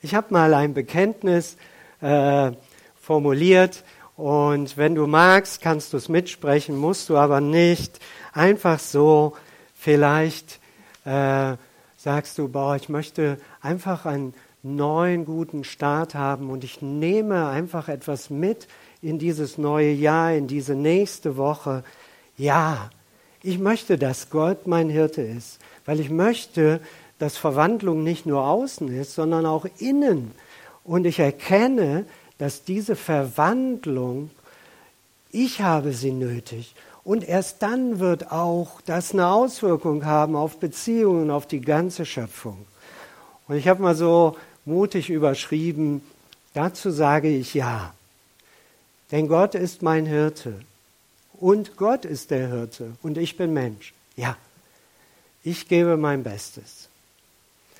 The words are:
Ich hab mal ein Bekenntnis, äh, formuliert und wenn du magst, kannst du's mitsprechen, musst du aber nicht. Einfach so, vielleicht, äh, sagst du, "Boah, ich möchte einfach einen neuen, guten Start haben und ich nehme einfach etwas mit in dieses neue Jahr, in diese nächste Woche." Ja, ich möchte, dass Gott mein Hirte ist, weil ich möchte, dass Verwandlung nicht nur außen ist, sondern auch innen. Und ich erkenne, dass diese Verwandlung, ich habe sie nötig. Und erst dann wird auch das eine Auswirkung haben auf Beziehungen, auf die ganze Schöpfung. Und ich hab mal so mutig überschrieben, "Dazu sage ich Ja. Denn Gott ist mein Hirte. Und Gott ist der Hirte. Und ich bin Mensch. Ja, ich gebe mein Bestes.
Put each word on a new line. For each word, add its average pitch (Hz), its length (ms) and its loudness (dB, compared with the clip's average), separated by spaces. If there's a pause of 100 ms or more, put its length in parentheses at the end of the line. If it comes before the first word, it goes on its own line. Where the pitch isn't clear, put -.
Ich 160 120 -6
hab 214 160 0
mal 160 240 6
ein 143 180 2
Bekenntnis, 175 840 0 (440)
äh, 143 520 2 (500)
formuliert 160 800 4 (340)
und 147 600 0
wenn 156 180 2
du 151 140 2
magst, 185 520 6
kannst 156 320 -2
du's 135 160 -6
mitsprechen, 151 680 0
musst 160 320 -2
du 156 80 2
aber 143 240 4
nicht. 170 580 2 (340)
Einfach 175 460 2
so, 151 580 4 (380)
vielleicht, 151 880 0 (440)
äh, 135 520 0 (420)
sagst 147 400 -4
du, 147 80 -4
"Boah, 139 300 -2
ich 135 120 -10
möchte 147 520 -4 (200)
einfach 175 460 -6
einen 139 260 -6 (300)
neuen, 156 600 -2
guten 160 400 -8
Start 147 500 -4
haben 139 360 -4
und 131 140 -10
ich - 180 -16
nehme 170 680 -2
einfach 160 400 -6
etwas 139 420 -8
mit 175 380 -4 (340)
in 160 160 -6
dieses 151 400 -4
neue 151 320 2
Jahr, 156 420 2
in 147 140 0
diese 139 280 -4
nächste 156 640 0
Woche." 139 460 -2 (540)
Ja, 143 540 0 (520)
ich 180 160 -4
möchte, 196 380 0
dass 131 320 -4
Gott 160 380 -2
mein 165 240 2
Hirte 156 320 0
ist, 113 380 -10 (260)
weil 151 120 -2
ich 147 120 -4
möchte, 165 680 2 (380)
dass 147 200 -6
Verwandlung 160 680 0
nicht 165 220 -4
nur 139 200 0
außen 180 420 -2
ist, 131 260 -8
sondern 160 320 0
auch 160 180 -2 (140)
innen. 233 540 0 (520)
Und 175 220 0
ich 175 140 0
erkenne, 190 840 2 (320)
dass - 280 -6
diese 202 320 -4
Verwandlung, 151 1300 -2 (1000)
ich 233 320 -2
habe 151 320 2
sie 131 180 -4
nötig. 120 600 -8 (280)
Und 208 240 -2
erst 185 360 -2
dann 240 360 -2
wird 175 320 0
auch 170 520 -4
das 175 300 -4
eine 180 160 2
Auswirkung 180 760 0
haben 151 320 2
auf 156 220 -4
Beziehungen, 185 720 0
auf 143 160 -2
die 139 160 -6
ganze 160 420 -2
Schöpfung. 104 640 -12 (840)
Und 147 80 -4
ich 147 120 2
hab 185 100 6
mal 180 160 2
so 165 420 4 (300)
mutig 180 420 -2
überschrieben, 151 920 -2 (500)
"Dazu 170 380 -4
sage 147 380 2
ich 131 260 -2
Ja. 120 400 -4 (1160)
Denn 151 160 0
Gott 180 260 2
ist 180 280 -6
mein 160 240 0
Hirte. 151 540 -2 (720)
Und 202 440 0
Gott 233 280 -2
ist - 260 -10
der 131 180 -2
Hirte. 117 440 -10 (100)
Und 156 140 -6
ich 165 200 -6
bin 170 180 -2
Mensch. 120 400 -6 (220)
Ja, 123 200 -6 (1080)
ich 170 260 -8
gebe 170 280 4
mein 143 260 -2
Bestes. - 680 -16 (920)